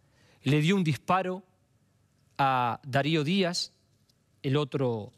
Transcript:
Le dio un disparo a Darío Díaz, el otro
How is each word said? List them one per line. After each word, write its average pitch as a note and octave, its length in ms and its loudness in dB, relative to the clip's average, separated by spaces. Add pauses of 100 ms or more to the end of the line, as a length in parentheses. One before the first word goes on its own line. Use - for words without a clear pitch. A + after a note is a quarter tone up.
(420)
Le C#3+ 180 2
dio E3+ 160 2
un F#3+ 80 2
disparo F#3 600 -2 (960)
a B2+ 440 2
Darío C#3+ 400 0
Díaz, F3+ 500 -2 (680)
el C#3 160 0
otro B2+ 600 -2